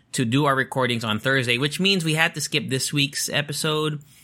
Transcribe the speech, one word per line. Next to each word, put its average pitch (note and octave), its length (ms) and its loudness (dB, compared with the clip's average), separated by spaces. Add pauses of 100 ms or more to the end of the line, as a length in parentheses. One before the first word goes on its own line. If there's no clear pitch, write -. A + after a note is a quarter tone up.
(120)
to C3 120 0
do C3+ 200 2
our C3+ 100 4
recordings B2 480 0
on G#2+ 160 0
Thursday, B2 400 2
which D3 220 -2
means F#3+ 240 2
we D#3 100 0
had E3 220 2
to D3+ 40 -4
skip A#2+ 280 -2
this C3 240 -2
week's C#3+ 360 0
episode D3+ 720 -2 (240)